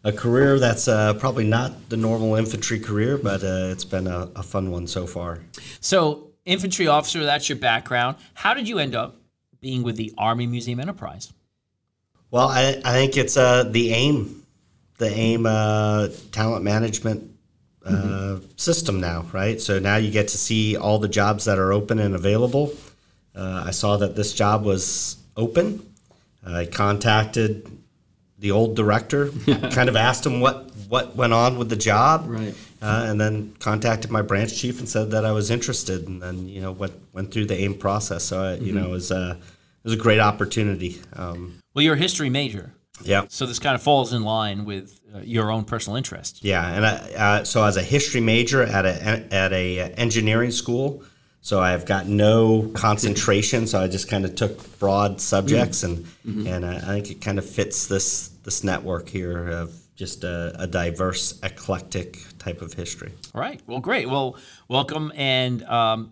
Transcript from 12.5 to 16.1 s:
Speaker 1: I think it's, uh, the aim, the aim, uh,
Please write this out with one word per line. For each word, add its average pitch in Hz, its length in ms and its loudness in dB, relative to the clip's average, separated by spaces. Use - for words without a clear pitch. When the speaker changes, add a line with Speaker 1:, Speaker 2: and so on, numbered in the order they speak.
Speaker 1:
I 123 100 2
think 135 220 4
it's, 131 220 2
uh, 123 280 8
the 113 260 2
aim, 127 520 2
the 110 120 0
aim, 113 360 2
uh, 107 600 2